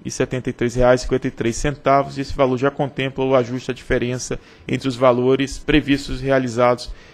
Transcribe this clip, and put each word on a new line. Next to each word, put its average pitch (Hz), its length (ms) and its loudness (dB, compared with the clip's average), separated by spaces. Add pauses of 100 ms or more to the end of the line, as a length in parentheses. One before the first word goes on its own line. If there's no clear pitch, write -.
e - 60 -8
setenta 131 400 -4
e - 20 -6
três 120 220 -2
reais 123 260 4
e - 40 -10
cinquenta 131 240 -2
e - 20 -2
três 117 240 -2
centavos, 139 640 0
e - 20 -6
esse 135 140 -6
valor 127 240 2
já 135 100 2
contempla 135 560 -4
o 131 120 2
ajuste 123 340 -2
à 123 40 -2
diferença 123 680 -4 (260)
entre 131 220 -2
os 123 80 -4
valores 127 600 2
previstos 135 640 0
e 131 40 -8
realizados 123 680 2 (240)